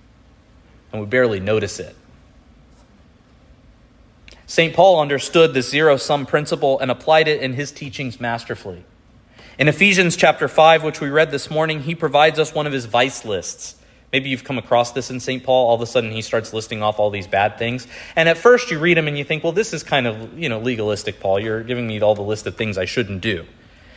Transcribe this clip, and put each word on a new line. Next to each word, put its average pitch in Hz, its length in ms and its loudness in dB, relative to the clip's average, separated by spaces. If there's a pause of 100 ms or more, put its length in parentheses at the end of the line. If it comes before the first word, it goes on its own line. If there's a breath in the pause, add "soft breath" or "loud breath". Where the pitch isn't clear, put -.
(920)
and 110 120 -10
we 101 40 -10
barely 117 320 0
notice 101 400 -2
it. - 160 -12 (2500 loud breath)
Saint 165 260 0
Paul 180 260 6
understood 147 540 4
this 127 160 -2
zero-sum 143 560 2
principle 143 540 0
and 127 120 -2
applied 156 380 2
it 147 140 -2
in 131 100 -4
his 143 180 -8
teachings 135 480 -12
masterfully. 113 680 -8 (720 soft breath)
In 139 80 2
Ephesians 180 480 2
chapter 156 320 2
five, 156 380 6
which 156 160 -6
we 147 80 -4
read 151 240 2
this - 180 -6
morning, 156 320 -2
he 160 140 -6
provides 151 420 2
us 151 160 0
one 151 140 -2
of 143 40 -6
his 131 120 -4
vice 120 400 0
lists. - 500 -8 (380 soft breath)
Maybe 135 160 -2
you've 131 160 -6
come 135 120 -6
across 120 360 0
this 127 180 -6
in 127 80 -8
Saint 127 240 -6
Paul. 127 240 2
All 117 80 4
of 113 60 2
a 117 60 -6
sudden, 113 260 -2
he 110 100 -6
starts 113 300 -4
listing 110 280 -6
off 107 200 0
all 104 100 2
these 98 160 -6
bad 104 320 0
things. 120 300 -6 (260 loud breath)
And 165 140 2
at 165 100 2
first, 240 320 4
you 165 80 -4
read 170 180 2
them 151 120 0
and 147 100 -6
you 143 60 -6
think, 151 180 -4
"Well, 165 100 -2
this 214 220 -2
is 156 80 -8
kind 135 240 0
of, 113 320 -8
you 165 100 -6
know, 113 120 -4
legalistic, 110 580 -4
Paul. 98 220 0
You're 110 240 -4
giving 120 240 -4
me 107 120 -6
all 107 140 4
the 101 80 -6
list 104 240 -6
of 98 100 -8
things 107 220 -4
I 92 60 0
shouldn't 98 360 -4
do." 90 260 -4 (500 soft breath)